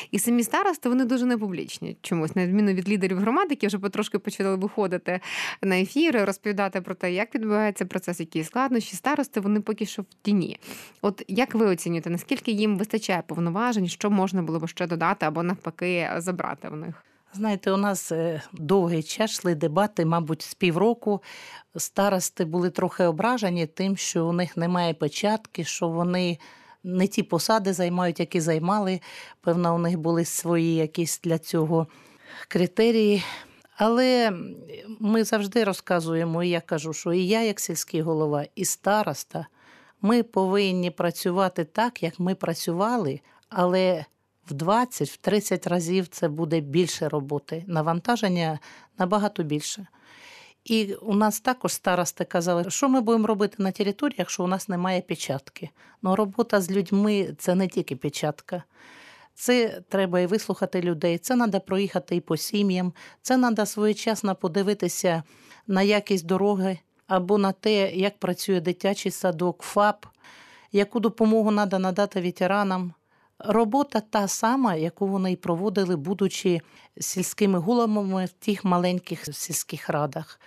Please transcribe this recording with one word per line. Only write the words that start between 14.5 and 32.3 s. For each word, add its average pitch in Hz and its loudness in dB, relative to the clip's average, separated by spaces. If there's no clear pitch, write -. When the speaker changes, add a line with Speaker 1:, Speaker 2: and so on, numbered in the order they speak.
Speaker 1:
б 165 -6
ще 175 -4
додати 170 0
або, 156 0
навпаки, 175 -2
забрати 175 -6
в 151 -12
них? 160 -12
Speaker 2:
Знаєте, 202 -2
у 196 2
нас, 202 -2
е, 165 -2
довгий 170 2
час - -2
йшли 175 0
дебати, 170 2
мабуть, 160 0
з - -14
півроку. 202 2
Старости 190 0
були 175 0
трохи 180 0
ображені 175 2
тим, 190 -2
що 165 0
у 170 0
них 175 -2
немає 175 0
печатки, 190 -2
що - -4
вони 175 0
не 185 2
ті - 0
посади 190 2
займають, 180 0
які 170 0
займали. 180 0
Певно, 170 2
у - 0
них 170 0
були 165 2
свої 165 0
якісь 160 -2
для 160 0
цього 160 0